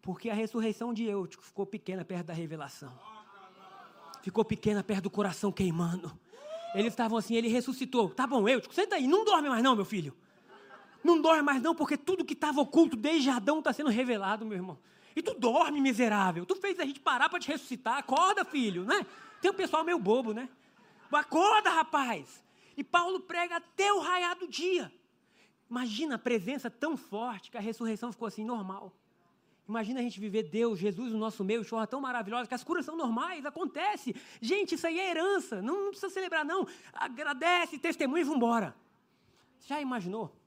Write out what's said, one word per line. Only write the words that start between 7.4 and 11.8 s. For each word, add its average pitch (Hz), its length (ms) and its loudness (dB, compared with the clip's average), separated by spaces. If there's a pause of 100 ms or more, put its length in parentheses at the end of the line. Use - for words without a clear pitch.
ressuscitou. 240 640 0
"Tá 254 160 -2
bom, 233 200 4
Eutico, 247 280 2
senta 403 220 0
aí, 269 100 2
não 370 180 6
dorme 339 240 4
mais 233 140 2
não, 262 120 8
meu 202 120 2
filho. 156 280 -6 (880)
Não 330 180 8
dorme 311 220 6
mais 277 200 2
não, 330 120 2
porque 302 220 0